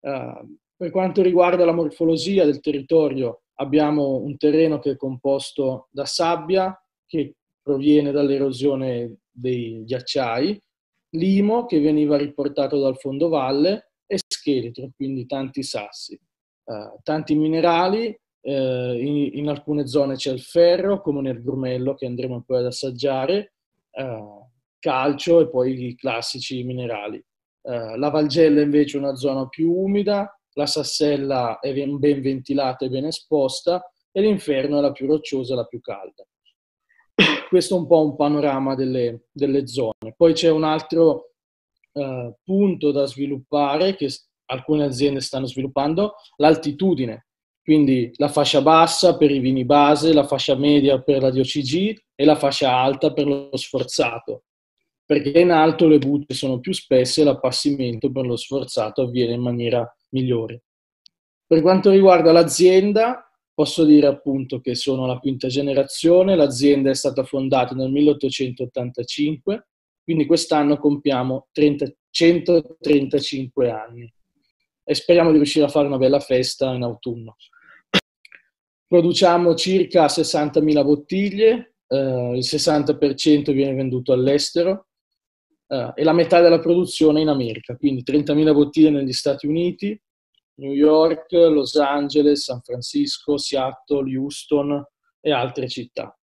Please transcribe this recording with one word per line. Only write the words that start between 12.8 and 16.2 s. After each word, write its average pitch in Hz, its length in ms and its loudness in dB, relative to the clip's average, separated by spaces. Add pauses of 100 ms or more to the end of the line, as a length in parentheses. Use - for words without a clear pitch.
dal 131 180 -2
fondovalle, 147 920 -2 (120)
e 196 220 -6
scheletro, 127 680 -6
quindi 135 320 -8
tanti 135 360 -8
sassi. 104 520 -12 (540)